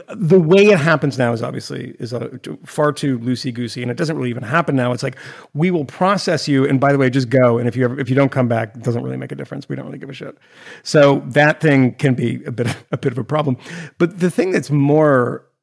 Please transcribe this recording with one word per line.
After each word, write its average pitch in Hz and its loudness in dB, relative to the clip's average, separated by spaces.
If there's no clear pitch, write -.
The 190 2
way 190 6
it 202 6
happens 147 0
now 120 2
is 117 -4
obviously, 127 -10
is, 117 -10
uh, 120 -8
t-, - -12
far 147 0
too 135 -4
loosey-goosey, 120 -6
and 123 -4
it 120 -8
doesn't 160 -4
really 127 -4
even 120 -8
happen 135 0
now. 123 0
It's 120 -8
like, 135 -8
"We 170 0
will 160 -2
process 185 -2
you, 135 2
and 135 2
by 139 4
the 139 2
way, 131 2
just 123 0
go. 123 4
And 120 -2
if 120 -2
you 127 0
ever, 123 -2
if 131 -4
you 131 0
don't 135 4
come 127 0
back, 113 -2
it 117 -18
doesn't 120 -4
really 131 -8
make 131 -10
a - -10
difference. 139 -12
We 139 -8
don't 135 -12
really - -14
give - -16
a 135 -16
shit." - -14
So 143 4
that 151 2
thing 135 4
can 135 0
be 120 -4
a 135 -8
bit, 117 -4
<laughs> - -20
a 123 -2
bit 131 -2
of 120 -10
a 120 -6
problem. 143 -2
But 175 -2
the 180 0
thing 370 0
that's 135 -2
more 143 2